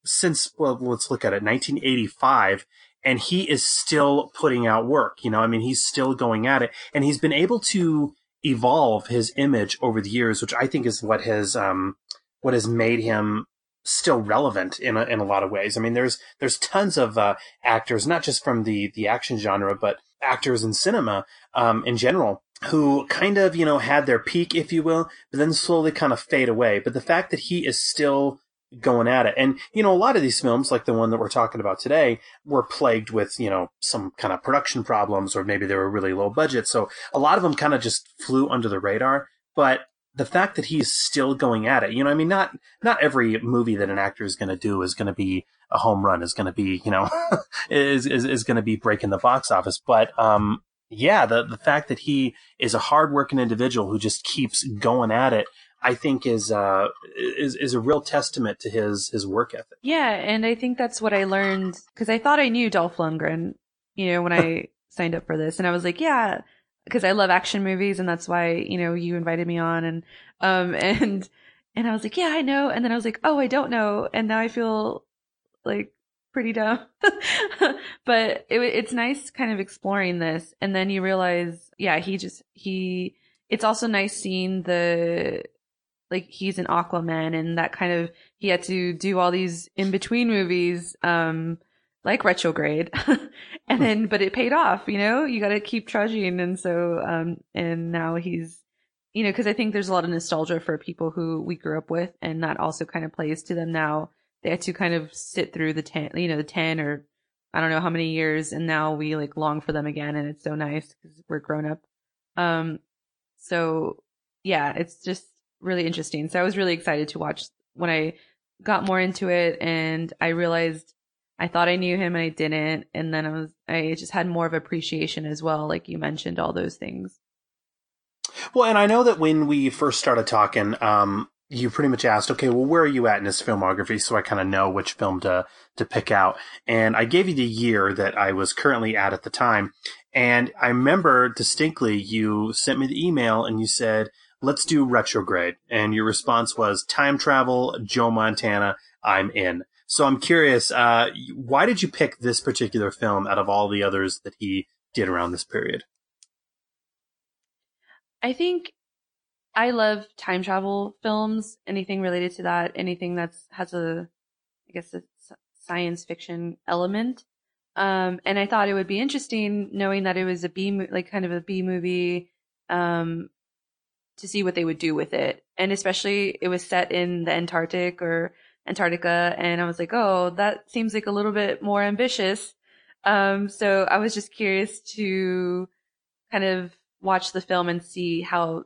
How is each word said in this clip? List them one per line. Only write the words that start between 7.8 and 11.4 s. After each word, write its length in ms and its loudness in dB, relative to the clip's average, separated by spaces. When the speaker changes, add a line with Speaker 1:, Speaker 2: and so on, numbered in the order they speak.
Speaker 1:
evolve 640 2
his 280 0
image 440 2
over 200 0
the 100 -8
years, 300 0
which 140 -6
I 140 0
think 180 -2
is 160 -2
what 200 0
has, 340 -2